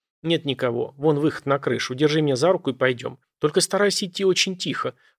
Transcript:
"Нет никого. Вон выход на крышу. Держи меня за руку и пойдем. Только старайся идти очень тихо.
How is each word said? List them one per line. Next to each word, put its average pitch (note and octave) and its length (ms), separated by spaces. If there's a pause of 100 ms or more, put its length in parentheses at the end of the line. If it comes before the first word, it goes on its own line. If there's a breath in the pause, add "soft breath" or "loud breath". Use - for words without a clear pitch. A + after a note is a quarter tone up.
(240)
"Нет E3 220
никого. A#2+ 520
Вон D3 220
выход D3 260
на C#3 140
крышу. B2+ 340
Держи D3+ 300
меня C#3 120
за D3+ 160
руку F3+ 200
и - 20
пойдем. B2+ 460 (180)
Только D3+ 240
старайся G3 460
идти G3 180
очень F#3 320
тихо. - 380 (240 soft breath)